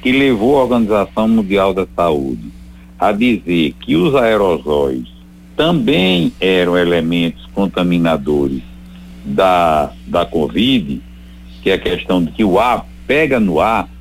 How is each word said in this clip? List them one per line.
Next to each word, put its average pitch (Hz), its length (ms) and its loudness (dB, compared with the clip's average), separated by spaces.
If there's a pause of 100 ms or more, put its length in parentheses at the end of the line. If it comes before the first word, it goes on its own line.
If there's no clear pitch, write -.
que 127 80 0
levou 135 480 2
a 127 40 4
Organização 110 640 0
Mundial 98 460 2
da 90 220 -2
Saúde 67 560 -2 (480)
a 101 120 2
dizer 95 720 0
que 135 140 -2
os 165 180 2
aerosóis 76 960 2 (500)
também 165 840 0
eram 90 380 2
elementos 85 680 0 (120)
contaminadores 80 1040 0 (640)
da, 80 680 2 (140)
da 85 200 0
covid, 85 760 -2 (640)
que 98 80 0
é - 20 4
a 92 60 0
questão 90 440 -2
de 78 80 -4
que - 120 -2
o 95 160 2
ar 117 260 0 (220)
pega 139 320 2
no 87 200 2
ar 107 300 0 (120)